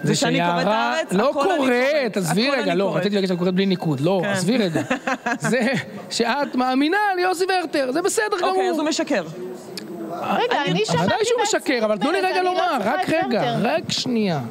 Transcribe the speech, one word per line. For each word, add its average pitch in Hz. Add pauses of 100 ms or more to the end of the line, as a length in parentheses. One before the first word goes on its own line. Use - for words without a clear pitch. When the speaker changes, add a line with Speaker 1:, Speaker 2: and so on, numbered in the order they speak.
Speaker 1:
זה 170
Speaker 2:
זה -
שאני 254
קוראת 175
Speaker 1:
שיערה 220
Speaker 2:
הארץ, 320
Speaker 1:
לא 214
Speaker 2:
הכל 311 (100)
אני 359
Speaker 1:
קוראת, 262 (220)
Speaker 2:
קוראת, 262
Speaker 1:
עזבי 185
Speaker 2:
הכל 277
Speaker 1:
רגע, 190
Speaker 2:
אני 175
Speaker 1:
לא, 196
Speaker 2:
קוראת. 160
Speaker 1:
רציתי 202
להגיד 190
שאת 185
קוראת 180
בלי 190
ניקוד, 175
לא, 180
Speaker 2:
כן. 202
Speaker 1:
עזבי 196
רגע. 185 (340)
Speaker 2:
<laughs> 240
Speaker 1:
זה 233 (420)
שאת 233
מאמינה 262 (180)
ליוסי 359 (180)
ורטר, 277
זה 302
בסדר 392 (100)
Speaker 2:
אוקיי, 381
Speaker 1:
גמור. 381
Speaker 2:
אז 320
הוא 302
משקר. 285 (960)
Speaker 3:
רגע, -
Speaker 1:
אני, -
Speaker 3:
אני 415
שמעתי 165
Speaker 1:
ודאי 311
שהוא 480
Speaker 3:
בעצמי 403
Speaker 1:
משקר, 240
אבל 214
תנו 269
לי 381
Speaker 3:
את 370
Speaker 1:
רגע 370
Speaker 3:
אני 359
לא 359
Speaker 1:
לומר, 339 (100)
Speaker 3:
צריכה 208
Speaker 1:
רק 370
Speaker 3:
את - (120)
Speaker 1:
רגע, 208
Speaker 3:
ורטר. 165
Speaker 1:
רק 339
שנייה. 214 (120)